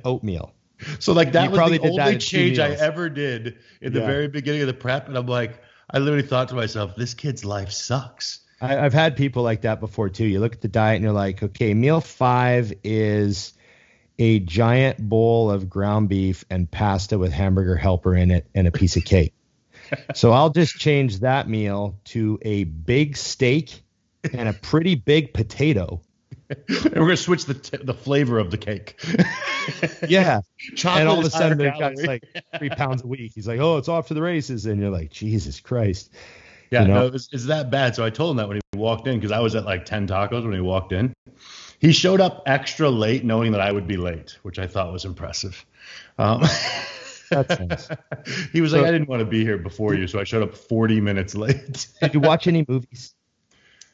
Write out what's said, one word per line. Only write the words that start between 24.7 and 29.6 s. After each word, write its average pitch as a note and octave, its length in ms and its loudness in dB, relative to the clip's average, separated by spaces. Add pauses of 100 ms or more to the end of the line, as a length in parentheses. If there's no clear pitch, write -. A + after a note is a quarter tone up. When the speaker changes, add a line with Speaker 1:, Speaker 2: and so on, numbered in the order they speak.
Speaker 1:
big C#3+ 400 2
potato. A2 720 -2
Speaker 2:
<laughs> - 40 -20 (580)
And - 260 0
we're D#3+ 120 4
gonna F3 100 4
switch - 300 0
the C#3 80 -4
t-, - 280 -10
the B2+ 120 -4
flavor C3+ 440 0
of F#2+ 120 0
the G#2 80 -4
cake. - 460 -10
<laughs> - 1040 -2